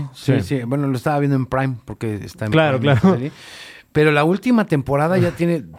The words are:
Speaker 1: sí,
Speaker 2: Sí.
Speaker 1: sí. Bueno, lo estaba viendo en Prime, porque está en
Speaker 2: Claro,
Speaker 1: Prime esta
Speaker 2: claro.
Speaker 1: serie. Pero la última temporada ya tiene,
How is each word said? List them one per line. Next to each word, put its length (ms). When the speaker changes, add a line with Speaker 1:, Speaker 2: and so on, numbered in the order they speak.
Speaker 1:
sí, 80
Speaker 2:
Sí. 60
Speaker 1:
sí. 220
Bueno, 220
lo 100
estaba 220
viendo 160
en 120
Prime, 380
porque 320
está 280
en 80
Speaker 2:
Claro, 260
Speaker 1:
Prime 140
esta 80
Speaker 2:
claro. 160
Speaker 1:
serie. 160
Pero 220
la 120
última 420
temporada 500
ya 140
tiene, 320